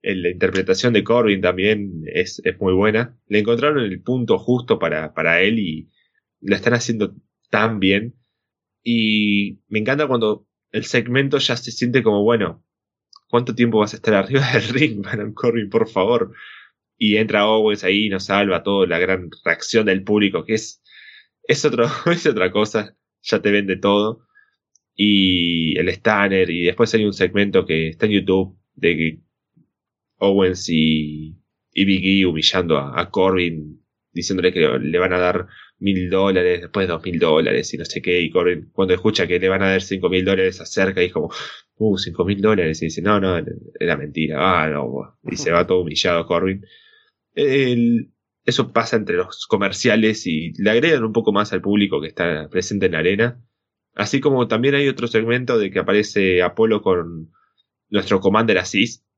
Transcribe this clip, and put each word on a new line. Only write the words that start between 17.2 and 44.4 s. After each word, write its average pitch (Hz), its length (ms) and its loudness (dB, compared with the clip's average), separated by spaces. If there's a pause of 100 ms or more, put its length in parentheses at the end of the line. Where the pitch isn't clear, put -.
Owens 107 380 2
ahí 101 220 2
y - 20 -2
nos 95 180 -4
salva 98 360 2
todo, 98 240 2
la 85 120 -2
gran 90 320 -2 (140)
reacción 104 420 0
del 95 160 0
público, 101 420 0
que 110 100 -2
es, - 280 -6 (640)
es 151 200 -2
otro, 120 220 2
<laughs> - 240 -2
es 170 160 0
otra 98 240 2
cosa, 104 460 -4 (260)
ya - 180 0
te 104 100 0
vende 101 260 0
todo. 101 500 0 (680)
Y 90 840 2
el 87 140 -2
Stunner, 98 560 0
y 85 160 -4
después 98 300 0
hay 107 100 2
un 104 80 0
segmento 95 540 0
que 80 220 -2
está 80 180 -4
en 107 60 0
YouTube 95 460 0 (160)
de 85 220 0
que 80 240 -4 (1000)
Owens 98 520 2
y, 78 680 -2 (360)
y 98 120 0
Big 95 380 2
E 92 40 2
humillando 82 520 0
a, 69 200 -6
a 87 120 -4
Corbin, 87 720 -2 (300)
diciéndole 92 400 -2
que 92 80 -2
le 69 380 0
van 90 140 0
a 90 60 0
dar 90 280 0 (320)
mil 95 300 -2
dólares, 90 540 2
después 92 260 -2
dos 82 160 -4
mil 87 140 -4
dólares 78 560 2
y - 20 -10
no 82 80 -10
sé - 160 -8
qué, 90 220 0
y 78 80 -4
Corbin, 87 420 0
cuando 92 220 2
escucha 104 320 0
que 87 120 0
le 92 120 0
van 95 120 0
a 98 80 2
dar 92 120 0
cinco 92 260 -4
mil 92 160 0
dólares, 95 320 0
se - 60 -16
acerca 95 400 -2
y 90 40 2
es 90 60 -6
como, 73 180 -4 (460)
"Uh, 104 220 0
cinco 87 260 -4
mil 98 160 -2
dólares", 92 400 2
y 85 60 -4
dice, 80 160 -6
"No, 101 180 2
no, 92 160 0 (420)
era 82 200 0
mentira, 76 420 -4